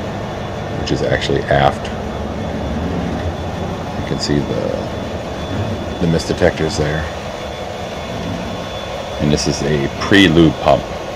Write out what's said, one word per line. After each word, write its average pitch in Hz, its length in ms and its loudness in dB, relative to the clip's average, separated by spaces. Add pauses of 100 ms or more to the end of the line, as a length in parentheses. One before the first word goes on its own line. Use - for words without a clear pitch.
(800)
which - 120 -2
is - 100 0
actually 67 400 2
aft. 69 420 4 (2250)
You - 80 -4
can 71 100 -2
see 71 200 2
the, - 1600 -4
the 85 100 2
mist 82 180 2
detectors 80 500 2
there. 78 260 0 (2250)
And 73 100 4
this 76 160 2
is 73 160 0
a 71 260 2 (120)
pre-lube 82 600 8
pump 67 200 6 (340)